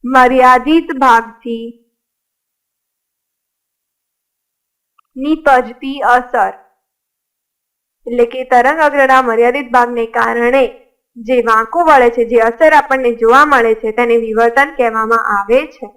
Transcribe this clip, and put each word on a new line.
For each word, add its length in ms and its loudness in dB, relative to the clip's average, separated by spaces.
મર્યાદિત 920 2
ભાગથી 640 -2
નીપજતી 880 -2
અસર, 440 0
એટલે 200 0
કે 180 -10
તરંગ 380 0
અગ્રના 400 2
મર્યાદિત 480 -2
ભાગને 380 0
કારણે 540 -2
જે 260 -2
વાંકો 420 0
વળે 260 4
છે, 160 -2
જે 160 0
અસર 300 2
આપણને 420 0
જોવા 320 4
મળે 280 2
છે, 180 -6
તેને 260 0
વિવર્તન 560 0
કહેવામાં 560 -2
આવે 380 0
છે. 280 -18